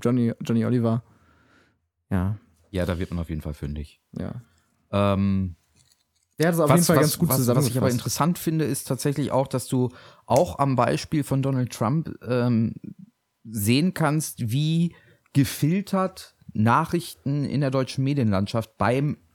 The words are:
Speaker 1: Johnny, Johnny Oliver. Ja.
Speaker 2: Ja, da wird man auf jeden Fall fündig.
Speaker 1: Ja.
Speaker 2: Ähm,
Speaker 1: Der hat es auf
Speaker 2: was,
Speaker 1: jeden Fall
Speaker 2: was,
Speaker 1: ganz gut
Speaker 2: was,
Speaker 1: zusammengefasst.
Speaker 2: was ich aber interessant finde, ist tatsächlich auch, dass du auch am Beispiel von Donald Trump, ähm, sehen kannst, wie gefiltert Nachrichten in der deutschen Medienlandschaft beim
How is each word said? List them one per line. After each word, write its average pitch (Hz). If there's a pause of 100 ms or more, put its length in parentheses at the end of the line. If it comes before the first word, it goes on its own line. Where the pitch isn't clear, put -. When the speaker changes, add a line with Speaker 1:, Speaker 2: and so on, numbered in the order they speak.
Speaker 1:
Johnny, 120 (100)
Johnny 117
Oliver. 117 (1080)
Ja. 98 (360)
Speaker 2:
Ja, 90
da 87
wird 92
man 87
auf 82
jeden 78
Fall 78
fündig. 73 (160)
Speaker 1:
Ja. 92 (600)
Speaker 2:
Ähm, 98 (840)
Speaker 1:
Der 151
hat 175
es 165
auf 151
Speaker 2:
was, 151
Speaker 1:
jeden 175
Fall 175
Speaker 2:
was, 135
Speaker 1:
ganz 151
gut 170
Speaker 2:
was, 131
Speaker 1:
zusammengefasst. 127
Speaker 2:
was 113
ich 127
aber 131
interessant 143
finde, 160
ist 131
tatsächlich 139
auch, 131
dass -
du 127 (380)
auch 160
am 139
Beispiel 139
von 135
Donald 131
Trump, 131
ähm, 120 (720)
sehen 120
kannst, 151
wie 160 (380)
gefiltert 180 (160)
Nachrichten 139
in 131
der 139
deutschen 131
Medienlandschaft 113
beim 127 (180)